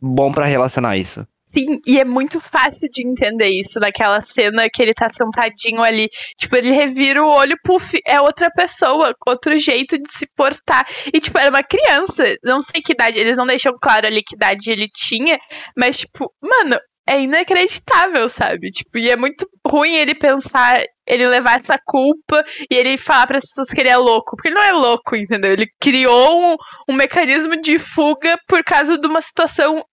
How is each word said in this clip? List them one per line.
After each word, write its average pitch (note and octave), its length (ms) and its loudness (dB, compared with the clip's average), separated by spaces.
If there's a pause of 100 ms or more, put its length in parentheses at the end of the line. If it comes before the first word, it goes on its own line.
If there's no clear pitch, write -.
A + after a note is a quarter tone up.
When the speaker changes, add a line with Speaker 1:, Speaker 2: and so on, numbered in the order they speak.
Speaker 1:
bom C3 320 0
pra D3 140 -2
relacionar B2+ 500 0
isso. F#2+ 300 -8 (300)
Speaker 2:
Sim, C#4 300 -2
e C4 120 4
é C4+ 60 4
muito C4 340 -4
fácil D4 520 -4
de B3 160 -8
entender A3 420 0
isso F#3+ 320 -2
naquela G#3 400 0
cena G#3+ 480 0
que - 140 -2
ele A3+ 100 2
tá A3+ 180 0
sentadinho A3+ 720 -4
ali. A3 260 2 (300)
Tipo, - 180 -6
ele B3 140 2
revira C#4 540 2
o D#4 60 4
olho, C#4+ 340 2
puf, F4+ 420 0
é C#4+ 140 2
outra D4+ 300 0
pessoa, D#4 640 0 (120)
outro B3+ 300 0
jeito C#4 420 -2
de C#4+ 140 -12
se - 140 -10 (100)
portar. C4+ 500 0 (280)
E, D#4 40 4
tipo, - 200 -2
era C#4 100 4
uma C4+ 140 2
criança, F#4+ 640 0 (200)
não B3+ 160 0
sei D#4 220 -6
que - 100 -4
idade, A#3 260 0
eles A#3 200 0
não B3 80 0
deixam C4 340 0
claro A3 260 2
ali G#3+ 160 -2
que - 140 -14
idade G#3 340 -2
ele G#3+ 240 -2
tinha, C4 440 -2 (360)
mas, B3 240 0
tipo, - 320 -10 (120)
mano, F4+ 360 0 (300)
é C4+ 140 0
inacreditável, F4 1040 0
sabe? F#3 420 -6
Tipo, - 280 -10
e A#3 100 -2
é B3 80 2
muito C#4 320 -4 (180)
ruim D4+ 280 0
ele D4+ 200 0
pensar, C4+ 680 2 (240)
ele B3 200 0
levar B3 340 2
essa C4+ 260 -2
culpa D4+ 580 0 (260)
e C4 40 0
ele B3+ 240 2
falar B3+ 300 2
pras C4+ 180 -2
pessoas C4+ 240 -8
que - 100 -2
ele C4+ 80 2
é B3 80 6
louco, A#3 400 2
porque - 120 -4
ele E4+ 80 -2
não G#4 80 2
é G4 80 4
louco, A#3+ 440 0
entendeu? G3+ 360 0
Ele G#3+ 160 0 (120)
criou C4+ 720 4
um, D#4+ 40 0 (340)
um C4 40 -2
mecanismo D#4 680 0
de D#4 160 2
fuga D#4 580 0 (100)
por E4+ 160 2
causa D4 360 0
de D4 80 -4
uma D#4 160 0
situação D#4 600 -2 (100)